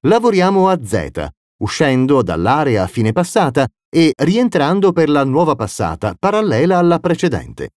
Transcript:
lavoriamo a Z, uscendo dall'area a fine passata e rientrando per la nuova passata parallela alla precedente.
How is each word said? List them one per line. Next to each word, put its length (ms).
lavoriamo 600
a 140
Z, 440
uscendo 640
dall'area 600
a 40
fine 240
passata 560
e 200
rientrando 680
per 180
la 140
nuova 320
passata 640
parallela 640
alla 180
precedente. 840